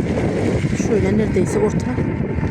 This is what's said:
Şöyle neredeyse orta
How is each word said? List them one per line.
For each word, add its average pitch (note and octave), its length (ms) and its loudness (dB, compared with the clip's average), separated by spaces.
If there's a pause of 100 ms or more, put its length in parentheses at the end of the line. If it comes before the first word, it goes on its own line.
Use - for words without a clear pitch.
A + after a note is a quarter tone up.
(880)
Şöyle G3 300 2
neredeyse G3+ 420 2
orta G#3 280 0 (640)